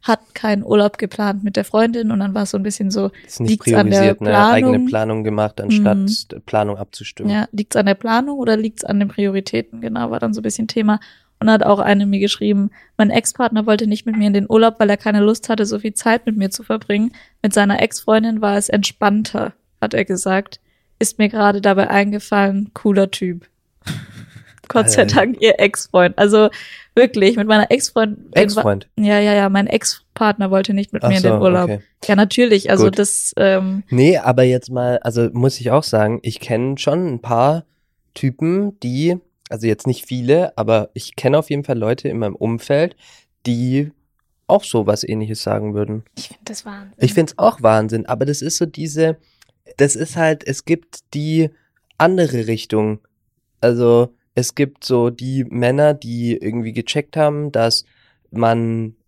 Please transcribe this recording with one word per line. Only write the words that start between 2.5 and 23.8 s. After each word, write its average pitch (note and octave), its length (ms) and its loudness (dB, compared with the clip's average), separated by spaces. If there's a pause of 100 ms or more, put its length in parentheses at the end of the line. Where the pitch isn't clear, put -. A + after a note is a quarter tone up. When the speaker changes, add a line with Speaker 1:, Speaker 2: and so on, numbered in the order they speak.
Speaker 1:
so G3+ 60 -4
ein G3 60 -2
bisschen G3+ 280 -4
so, G3 180 -2 (160)
Speaker 2:
Ist - 140 -18
nicht A2+ 100 0
Speaker 1:
liegt's G#3+ 240 2
an G3+ 160 4
der G3 80 4
Speaker 2:
priorisiert, G3 240 4
ne? G#3 160 2 (100)
Eigene B3+ 260 4
Speaker 1:
Planung? B3 140 2
Speaker 2:
Planung A2 360 -2
gemacht, G#2+ 360 -2
anstatt G#3 380 2
Speaker 1:
Mhm. G3 480 -4
Speaker 2:
Planung G#2 320 -2
abzustimmen. - 540 -8
Speaker 1:
Ja, G#3+ 200 -2
liegt's G#3 240 -6
an G3+ 120 0
der G3 80 2
Planung B3 420 -4
oder A#3 200 0
liegt's A3 280 -6
an G3+ 140 -2
den G3+ 80 0
Prioritäten? G3+ 760 -4
Genau, A#3 300 -6
war - 80 -6
dann A3 160 -4
so A3 60 -8
ein - 20 -12
bisschen A3 240 -6
Thema. G#3 320 0 (380)
Und A3 140 2
hat G#3+ 120 4
auch G3+ 160 2
eine G3+ 260 2
mir G3 160 0
geschrieben, G3+ 480 0 (280)
mein G#3 120 2
Ex-Partner A3+ 560 -2
wollte A3 220 2
nicht G#3 180 -4
mit A3+ 100 -4
mir G#3 120 2
in G3+ 60 2
den G3+ 160 0
Urlaub, A3 300 4
weil G#3 100 2
er G3+ 60 2
keine G#3 240 0
Lust G#3+ 300 0
hatte, A3 160 0
so G#3+ 140 -6
viel G#3+ 140 -8
Zeit A#3 320 0
mit A3 120 -2
mir G3 120 0
zu A3+ 140 -10
verbringen. G#3+ 480 -2 (320)
Mit G3+ 100 2
seiner G3+ 280 2
Ex-Freundin A3 580 0
war G3+ 160 0
es G3+ 140 -2
entspannter, G#3 800 -2 (300)
hat G#3+ 120 -6
er F#3+ 120 0
gesagt. F#3+ 560 -4 (360)
Ist - 220 -4
mir G#3+ 80 4
gerade G3+ 320 2
dabei G3 300 2
eingefallen, G3+ 840 0
cooler G3 380 0
Typ. F3+ 380 -8 (360)